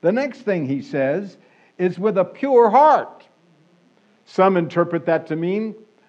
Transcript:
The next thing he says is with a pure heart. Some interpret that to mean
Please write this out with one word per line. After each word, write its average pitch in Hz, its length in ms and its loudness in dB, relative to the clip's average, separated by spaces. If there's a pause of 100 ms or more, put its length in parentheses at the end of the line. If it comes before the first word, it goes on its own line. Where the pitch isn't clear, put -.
The 170 100 0
next 254 300 -6
thing 175 240 -4
he 135 160 -4
says 151 560 -6 (400)
is 175 220 -4
with 196 180 -2
a 190 60 2
pure 233 460 2
heart. 262 580 2 (1000)
Some 190 300 2
interpret 170 520 -2
that 165 200 -2
to 156 80 -6
mean 196 400 -6 (340)